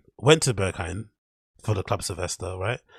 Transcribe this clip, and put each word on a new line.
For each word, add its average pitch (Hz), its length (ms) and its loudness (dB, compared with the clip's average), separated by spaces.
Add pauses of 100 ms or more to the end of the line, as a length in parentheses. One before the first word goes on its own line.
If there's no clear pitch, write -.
(180)
went 151 240 6
to 123 120 2
Berghain 95 540 -4 (540)
for 110 120 0
the 98 80 -2
Club 95 200 -2
Sylvester, 90 540 -6
right? 101 240 -4 (180)